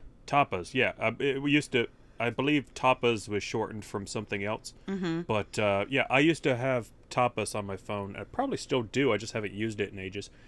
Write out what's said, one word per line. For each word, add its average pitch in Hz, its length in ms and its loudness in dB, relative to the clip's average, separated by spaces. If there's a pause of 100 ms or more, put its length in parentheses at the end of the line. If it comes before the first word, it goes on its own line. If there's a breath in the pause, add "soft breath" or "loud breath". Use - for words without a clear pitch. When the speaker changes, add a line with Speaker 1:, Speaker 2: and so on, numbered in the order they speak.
(280 soft breath)
Speaker 1:
Tapas, 113 460 0
yeah. 110 260 2
Uh, 110 200 0
it, 139 220 0
we 143 100 0
used 143 200 2
to, 120 160 4 (320)
I 117 120 0
believe 135 420 0
Tapas 120 560 2
was 101 140 0
shortened 107 420 -4
from 98 220 -6
something 104 360 -6
else. 110 300 -6 (140)
Speaker 2:
Mm-hmm. 175 340 -2
Speaker 1:
But, 110 360 -2
uh, 104 300 2
yeah, 135 220 0
I 131 100 4
used 156 240 4
to 131 140 2
have 127 340 -2 (180)
Tapas 120 460 0
on 104 100 -4
my 95 120 -6
phone. 101 400 -6
I 104 80 -10
probably 269 320 -2
still 127 260 0
do. 123 300 2
I 104 40 4
just 107 160 -6
haven't 107 200 -4
used 104 260 -4
it 98 140 -2
in 98 60 -10
ages. 95 300 -8 (180 soft breath)